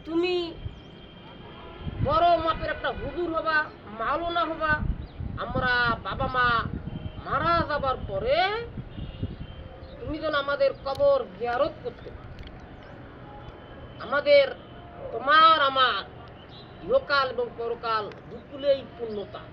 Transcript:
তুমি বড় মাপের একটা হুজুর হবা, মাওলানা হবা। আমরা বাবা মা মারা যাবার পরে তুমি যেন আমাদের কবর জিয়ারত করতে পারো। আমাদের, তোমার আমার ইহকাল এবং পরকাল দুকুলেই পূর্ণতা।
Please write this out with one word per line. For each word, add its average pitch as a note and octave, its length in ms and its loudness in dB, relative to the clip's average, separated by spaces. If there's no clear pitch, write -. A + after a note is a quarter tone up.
তুমি F4 300 2
বড় D#4+ 200 6
মাপের D#4+ 260 0
একটা D4 280 -2
হুজুর D#4 380 -4
হবা, D#4+ 200 2
মাওলানা E4+ 460 0
হবা। D#4 280 0
আমরা B3+ 340 0
বাবা G#3+ 220 -2
মা B3 120 4
মারা D4 280 2
যাবার C4+ 280 0
পরে G#3+ 300 2
তুমি C#4+ 200 -6
যেন D4+ 160 -2
আমাদের C#4 360 2
কবর C#4 340 4
জিয়ারত A#3+ 480 0
করতে - 280 -10
পারো। - 220 -14
আমাদের, C#4+ 460 6
তোমার D#4 480 8
আমার B3+ 300 4
ইহকাল C5+ 440 4
এবং B3 160 0
পরকাল A#3 460 0
দুকুলেই C4+ 500 0
পূর্ণতা। G#3+ 480 -8